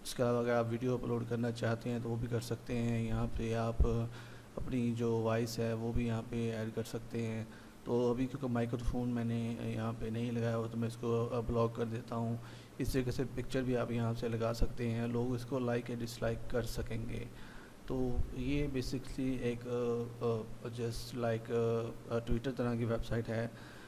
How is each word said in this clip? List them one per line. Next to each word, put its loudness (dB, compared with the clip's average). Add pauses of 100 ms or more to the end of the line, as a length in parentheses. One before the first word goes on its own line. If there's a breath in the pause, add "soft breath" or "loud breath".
उसके -2
अलावा 4
अगर 2
आप 6
वीडियो 0
अपलोड 0
करना 0
चाहते 0
हैं 0
तो -2
वो 0
भी -2
कर 0
सकते -4
हैं। 2
यहाँ 2
पे 0
आप 4 (480 loud breath)
अपनी 0
जो 2
voice 2
है 2
वो -2
भी 4
यहाँ 0
पे 0
ऐड -2
कर -2
सकते -4
हैं। -2 (380 loud breath)
तो 4
अभी 2
क्योंकि -4
microphone 0
मैंने 0 (180)
यहाँ 0
पे -4
नहीं 0
लगाया 2
हुआ, 0
तो -4
मैं 0
इसको, 2
अ, 0
block 2
कर 0
देता -4
हूँ। 0 (400 loud breath)
इस 0
तरीके 2
से 0
picture -2
भी 2
आप 0
यहाँ 2
से -2
लगा 2
सकते 2
हैं, 0
लोग 0
इसको -2
like 0
या -2
डिसलाइक -2 (120)
कर 2
सकेंगे। -4 (600 loud breath)
तो 2 (180)
ये 2
basically -2
एक, 0
अ, 0
अ, -6
just -4
like, 0
अ, 2 (240)
अ, 0
Twitter 2
तरह 2
की 0
website 0
है। -2 (360 loud breath)